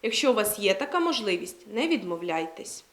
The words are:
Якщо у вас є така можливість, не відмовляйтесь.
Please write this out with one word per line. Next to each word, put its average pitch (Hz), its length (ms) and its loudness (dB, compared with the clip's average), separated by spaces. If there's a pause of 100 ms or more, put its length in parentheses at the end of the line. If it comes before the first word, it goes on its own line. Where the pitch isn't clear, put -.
Якщо 226 280 2
у 240 40 6
вас 208 240 0
є 196 160 4
така 285 260 0
можливість, 226 760 -2
не 269 140 0
відмовляйтесь. 175 1040 -4